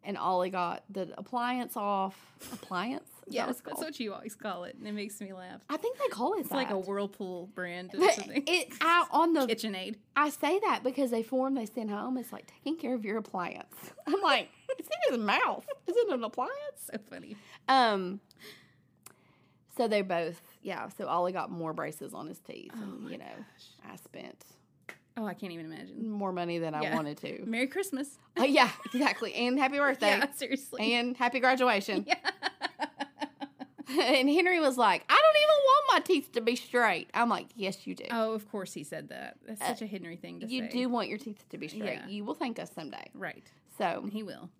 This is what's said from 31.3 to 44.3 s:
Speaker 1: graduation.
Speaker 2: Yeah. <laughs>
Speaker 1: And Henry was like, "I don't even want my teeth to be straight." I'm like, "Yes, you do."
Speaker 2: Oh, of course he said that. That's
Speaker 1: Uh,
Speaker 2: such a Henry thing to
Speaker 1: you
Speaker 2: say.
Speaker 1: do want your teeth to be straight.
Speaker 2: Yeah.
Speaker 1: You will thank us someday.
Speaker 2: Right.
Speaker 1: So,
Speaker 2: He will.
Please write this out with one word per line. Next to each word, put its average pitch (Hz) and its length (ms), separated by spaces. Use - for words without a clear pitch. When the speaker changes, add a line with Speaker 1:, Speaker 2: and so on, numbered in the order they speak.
Speaker 1:
graduation. 247 680
Speaker 2:
Yeah. 330 80
<laughs> - 140
Speaker 1:
And 269 320
Henry 349 320
was 269 180
like, 202 300
"I - 60
don't 605 300
even 605 220
want 554 280
my 330 60
teeth 311 320
to 233 100
be 233 140
straight." 226 580
I'm 233 160
like, - 260
"Yes, 190 300
you 185 80
do." - 160
Speaker 2:
Oh, 220 240
of 214 160
course 190 240
he 151 100
said 147 260
that. - 360
That's 214 160
Speaker 1:
Uh, - 60
Speaker 2:
such - 160
a - 40
Henry 175 280
thing 175 240
to 220 120
Speaker 1:
you 254 120
Speaker 2:
say. 240 60
Speaker 1:
do 247 200
want 233 200
your 208 100
teeth - 300
to - 100
be 151 80
straight. 208 160
Speaker 2:
Yeah. - 80
Speaker 1:
You 208 180
will 277 80
thank 240 240
us 175 160
someday. - 400
Speaker 2:
Right. - 300
Speaker 1:
So, 202 340
Speaker 2:
He 214 120
will. 175 260